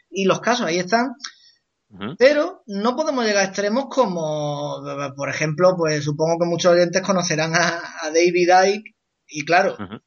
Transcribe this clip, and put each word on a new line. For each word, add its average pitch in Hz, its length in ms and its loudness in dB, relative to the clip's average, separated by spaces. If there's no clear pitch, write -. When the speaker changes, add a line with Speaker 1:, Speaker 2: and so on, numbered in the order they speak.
Speaker 1:
y 196 140 -2
los 170 140 4
casos 240 260 0
ahí 170 140 0
están, 233 320 0
Speaker 2:
Ujú. 196 280 -10
Speaker 1:
pero 294 500 2
no 214 280 -2
podemos 294 300 -2
llegar 202 180 2
a 190 40 -2
extremos 202 420 -2
como, 151 880 -2
por 139 140 -6
ejemplo, 160 480 2
pues 151 260 0
supongo 156 360 -2
que 175 80 2
muchos 170 260 2
oyentes 175 280 2
conocerán 165 540 -2
a, 170 240 0
a 160 100 -6
David 175 380 4
Icke, 208 300 -2
y 151 160 -10
claro, 165 360 2
Speaker 2:
Ujú. 104 280 -12